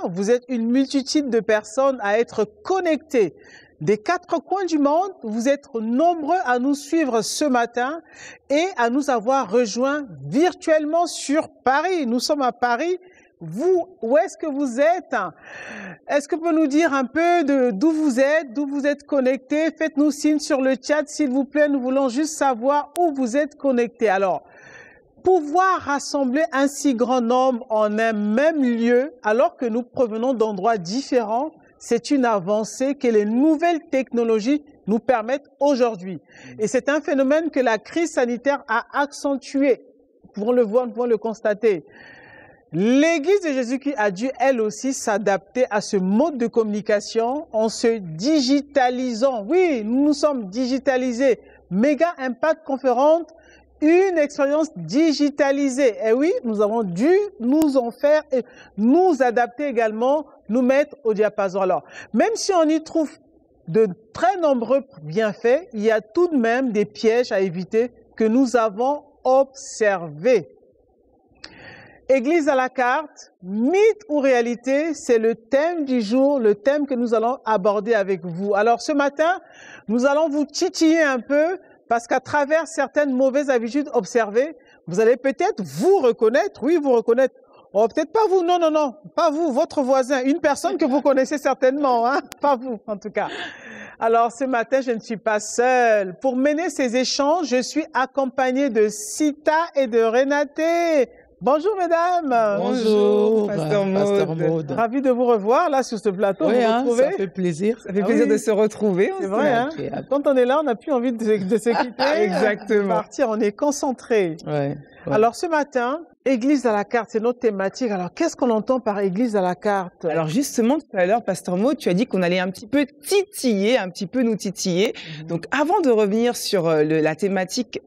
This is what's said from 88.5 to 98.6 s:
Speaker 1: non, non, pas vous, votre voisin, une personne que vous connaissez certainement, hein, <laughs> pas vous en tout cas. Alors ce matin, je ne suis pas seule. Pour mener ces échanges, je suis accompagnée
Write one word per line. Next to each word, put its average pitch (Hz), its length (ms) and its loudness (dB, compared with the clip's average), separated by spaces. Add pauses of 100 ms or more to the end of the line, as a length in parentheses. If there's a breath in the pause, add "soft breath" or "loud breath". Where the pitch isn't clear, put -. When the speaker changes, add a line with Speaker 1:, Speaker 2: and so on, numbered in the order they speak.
Speaker 1:
non, 320 140 2
non, 302 240 -2 (180)
pas 320 160 2
vous, 302 220 -2
votre 302 300 -2
voisin, 262 420 2
une 285 160 0
personne 311 380 0
que 330 60 0
vous 269 180 2
connaissez 269 360 2
certainement, 262 720 2
hein, 285 120 0 (100)
<laughs> - 100 -16
pas 285 160 2
vous 240 320 -8
en 214 80 -6
tout 202 140 -12
cas. 202 180 -4 (720 loud breath)
Alors 226 320 2
ce 262 100 -10
matin, 262 380 0
je 254 100 -2
ne 226 80 -2
suis 220 180 -8
pas 214 220 -2
seule. 220 840 2
Pour 262 140 0
mener 294 360 0
ces 247 260 -2
échanges, 285 500 0
je 247 160 0
suis 302 220 -4 (100)
accompagnée 262 720 -2